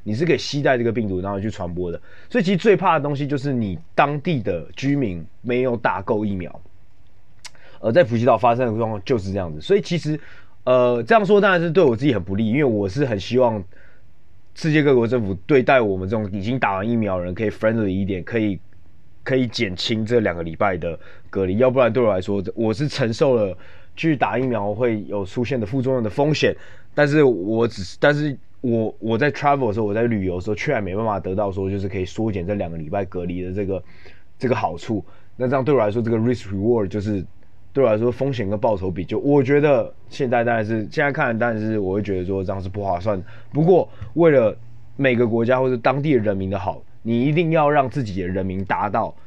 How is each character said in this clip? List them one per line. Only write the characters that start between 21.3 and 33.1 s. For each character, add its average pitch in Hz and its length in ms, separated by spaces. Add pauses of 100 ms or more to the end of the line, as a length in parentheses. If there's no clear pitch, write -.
离， 92 100
要 127 140
不 127 100
然 117 140
对 127 100
我 107 100
来 92 60
说， 101 240 (100)
我 110 200
是 139 120
承 123 280
受 135 220
了 101 220 (380)
去 160 180
打 113 240
疫 127 80
苗 104 280
会 110 320
有 98 180
出 117 220
现 110 120
的 113 80
副 131 160
作 127 120
用 123 100
的 110 60
风 143 260
险， 117 180 (400)
但 147 140
是 151 160
我 113 420
只 113 160
是， - 160
但 147 160
是 147 240 (220)
我， 113 400
我 113 180
在 143 140
travel 139 380
的 101 40
时 104 60
候， 110 60
我 101 80
在 110 100
旅 110 220
游 90 100
的 90 60
时 107 80
候， 107 60
却 143 180
还 117 80
没 92 160
办 110 80
法 104 120
得 92 160
到 101 160
说 95 200
就 101 100
是 98 80
可 98 100
以 92 60
缩 113 260
减 92 160
这 101 100
两 95 140
个 82 80
礼 76 120
拜 98 160
隔 92 180